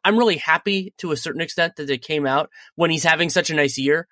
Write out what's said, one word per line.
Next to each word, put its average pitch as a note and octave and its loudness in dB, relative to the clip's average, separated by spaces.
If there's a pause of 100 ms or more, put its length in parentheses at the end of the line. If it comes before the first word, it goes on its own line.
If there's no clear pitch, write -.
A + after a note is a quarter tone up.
I'm G#3+ 4
really A3 4
happy F#3+ -2
to E3+ -6
a C#3+ 0
certain D3+ -6
extent E3+ -2
that C#3+ -6
it B2 -4
came D3+ -4
out C#3 0 (240)
when E3 2
he's D#3+ 0
having D#3+ 4
such F3 0
a D#3+ -4
nice C#3+ 0
year. D3 0